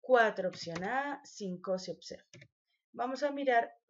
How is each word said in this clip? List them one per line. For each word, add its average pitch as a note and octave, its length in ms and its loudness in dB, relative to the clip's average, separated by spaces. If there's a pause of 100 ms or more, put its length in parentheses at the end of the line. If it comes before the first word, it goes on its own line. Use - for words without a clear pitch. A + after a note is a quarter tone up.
cuatro, A3+ 480 4
opción E3+ 340 -8
A, C#4 400 -4
cinco, F#3 500 -6
opción F#3 280 -6
C. - 160 -14 (760)
Vamos B3+ 320 -4
a C#4+ 80 2
mirar B3+ 420 2 (160)